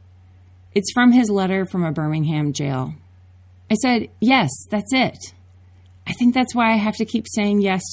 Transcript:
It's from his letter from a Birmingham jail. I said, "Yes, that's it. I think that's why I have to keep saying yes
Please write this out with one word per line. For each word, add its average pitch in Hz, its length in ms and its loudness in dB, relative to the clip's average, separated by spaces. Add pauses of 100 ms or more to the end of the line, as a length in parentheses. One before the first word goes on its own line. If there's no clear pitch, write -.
(720)
It's - 200 -2
from 247 180 6
his 240 180 6
letter 190 360 0
from 180 180 -2
a 160 80 0
Birmingham 151 600 -2
jail. 143 420 -4 (760)
I 220 60 0
said, 240 340 0 (120)
"Yes, 226 280 2 (200)
that's 208 240 -4
it. - 400 -2 (720)
I - 60 -8
think 240 220 2
that's 254 200 -2
why 233 200 2
I - 20 2
have 214 220 -2
to 220 80 -2
keep 220 240 -4
saying 208 320 0
yes 190 200 0 (120)